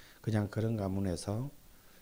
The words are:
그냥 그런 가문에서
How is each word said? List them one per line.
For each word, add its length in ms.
그냥 280
그런 280
가문에서 760